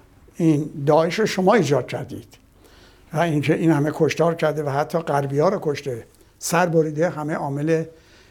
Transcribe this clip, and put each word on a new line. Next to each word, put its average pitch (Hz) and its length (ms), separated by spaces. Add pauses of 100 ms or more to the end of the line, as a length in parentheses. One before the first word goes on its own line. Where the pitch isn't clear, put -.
(380)
این 160 320 (160)
داعش 160 340
رو 220 60
شما 190 280
ایجاد 143 340
کردید - 400 (840)
و 156 60
اینکه 151 340
این 165 180
همه 151 220
کشتار 160 420
کرده 151 280
و 143 60
حتی 147 300
غربی‌ها 143 500
رو 202 120
کشته، 135 440 (340)
سر 175 260
بریده، 160 440
همه 151 240
عامل 156 500 (480)